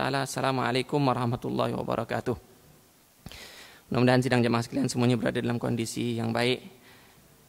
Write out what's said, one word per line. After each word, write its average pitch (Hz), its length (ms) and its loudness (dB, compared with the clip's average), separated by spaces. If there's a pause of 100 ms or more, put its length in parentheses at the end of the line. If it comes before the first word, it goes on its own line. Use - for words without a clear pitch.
Taala. 135 240 -2
Assalamualaikum 131 720 0
warahmatullahi 123 800 0
wabarakatuh. 120 560 -2 (1600)
Mudah-mudahan 127 320 4
sidang 123 160 4
jamaah 117 240 2
sekalian 269 240 -2
semuanya 120 320 2
berada 127 160 -2
dalam 120 240 -2
kondisi 120 560 -2
yang 113 160 -2
baik, 120 320 0 (840)